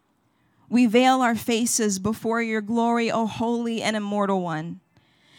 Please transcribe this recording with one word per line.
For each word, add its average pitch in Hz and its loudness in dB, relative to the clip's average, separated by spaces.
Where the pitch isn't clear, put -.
We 247 4
veil 254 4
our 233 2
faces 220 0
before 220 -2
your 220 -2
glory, 233 0
O 226 0
holy 233 -2
and 220 -2
immortal 202 -2
one, 170 -6